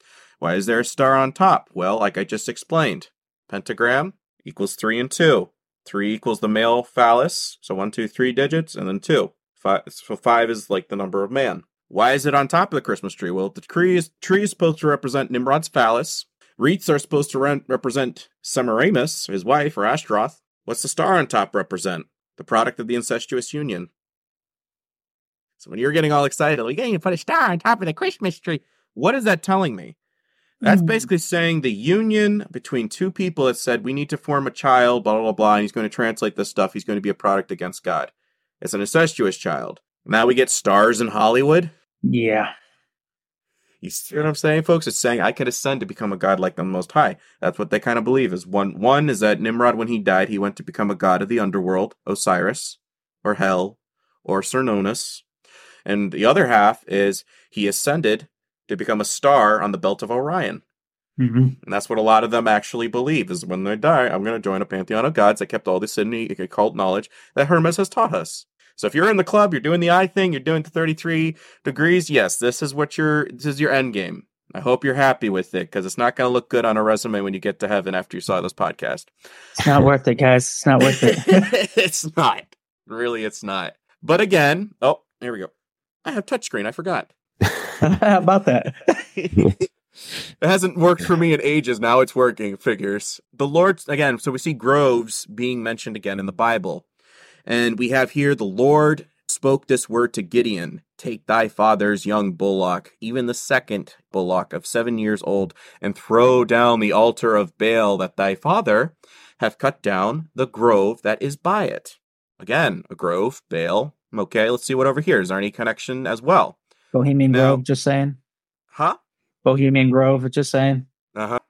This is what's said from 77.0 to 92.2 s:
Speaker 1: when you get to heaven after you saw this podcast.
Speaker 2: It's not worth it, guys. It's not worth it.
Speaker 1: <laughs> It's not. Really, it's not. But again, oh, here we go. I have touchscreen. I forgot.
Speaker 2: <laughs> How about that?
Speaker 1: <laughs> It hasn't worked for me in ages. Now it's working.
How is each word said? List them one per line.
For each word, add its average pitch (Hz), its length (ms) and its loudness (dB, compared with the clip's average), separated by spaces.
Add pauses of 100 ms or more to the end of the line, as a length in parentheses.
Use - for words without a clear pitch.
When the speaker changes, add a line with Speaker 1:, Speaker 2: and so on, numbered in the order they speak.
Speaker 1:
when 98 140 -4
you 92 40 -8
get 101 200 -4
to 101 100 -4
heaven 95 260 -2
after 92 220 -8
you 90 40 -10
saw 92 200 -2
this 92 100 -6
podcast. - 540 -6 (520)
Speaker 2:
It's - 100 -6
not 139 160 4
worth 135 260 4
it, 117 60 2
guys. 127 320 4
It's - 180 -10
not 131 160 6
worth 135 220 4
it. 190 760 4
Speaker 1:
<laughs> - 0 -
It's 170 400 -2
not. 127 380 -2 (320)
Really, 117 360 -4
it's 107 200 -8
not. 98 320 -6 (280)
But 170 160 2
again, 185 520 2 (100)
oh, 139 220 0 (180)
here 123 100 -8
we 107 80 -10
go. 90 120 -12 (520)
I - 80 -6
have 208 140 -6
touchscreen. 123 400 -6
I 117 60 -4
forgot. 165 420 -8 (140)
Speaker 2:
<laughs> - 140 -18 (380)
How 196 380 4
about 190 280 4
that? 127 300 2 (400)
Speaker 1:
<laughs> 185 540 2 (720)
It 151 60 2
hasn't 185 300 2
worked 175 260 4
for 180 120 2
me 165 180 4
in 143 80 2
ages. 131 380 0
Now 120 220 4
it's 127 140 0
working. 107 420 0